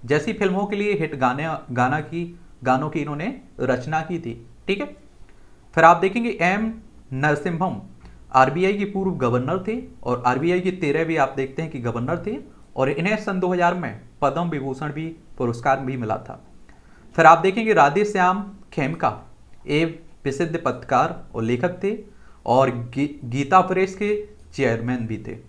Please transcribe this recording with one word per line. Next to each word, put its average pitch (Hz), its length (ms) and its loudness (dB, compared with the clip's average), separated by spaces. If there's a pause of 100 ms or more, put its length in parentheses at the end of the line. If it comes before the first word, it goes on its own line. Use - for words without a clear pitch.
जैसी 147 280 0
फिल्मों 190 340 0
के 202 100 -4
लिए 208 160 0
हिट 156 220 -2
गाने, 135 420 -2 (140)
गाना 147 300 0
की, 170 400 -8 (240)
गानों 135 260 2
की 156 100 -4
इन्होंने 151 400 -6 (200)
रचना 131 400 -2
की 165 180 -6
थी, - 280 -10 (200)
ठीक 202 140 -2
है। 285 160 -8 (800)
फिर 160 100 4
आप 170 120 10
देखेंगे 196 440 -2
एम 208 340 0 (380)
नरसिम्हम 147 680 -2 (520)
आरबीआई 151 400 4
के 202 100 -2
पूर्व 190 260 -2
गवर्नर 135 580 0
थे 247 140 -4 (200)
और 123 240 -2
आरबीआई 160 340 2
के 185 100 -2
तेरह 160 340 0
भी 160 120 -2
आप 135 200 2
देखते 135 260 -4
हैं 160 80 -6
कि 135 100 -8
गवर्नर 120 460 -4
थे 226 120 -6 (380)
और 131 120 2
इन्हें 175 280 0
सन 190 240 -4
दो 180 120 0
हज़ार 175 220 2
में 131 260 -8 (220)
पद्म 156 260 0
विभूषण 143 440 -6
भी, 160 240 -8 (220)
पुरस्कार 131 420 0
भी 131 160 -6
मिला 110 200 -2
था। - 280 -14 (720)
फिर 160 100 8
आप 165 120 12
देखेंगे 202 340 2
राधे 165 320 6
श्याम 196 500 0 (180)
खेमका, 135 500 -4 (440)
ये 147 180 2 (380)
प्रसिद्ध 156 420 -4
पत्रकार 135 680 0
और 113 80 -4
लेखक 123 420 0
थे 214 140 -2 (480)
और 127 240 6
गी-, 135 540 -4
गीता 139 360 4
प्रेस 185 340 0
के 208 340 -2 (240)
चेयरमैन 120 540 0
भी 110 120 -6
थे - 160 -12 (140)